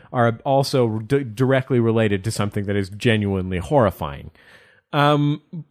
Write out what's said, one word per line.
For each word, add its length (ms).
are 320
also 560
d-, 240
directly 560
related 440
to 80
something 340
that 100
is 140
genuinely 680
horrifying. 720
Um, 500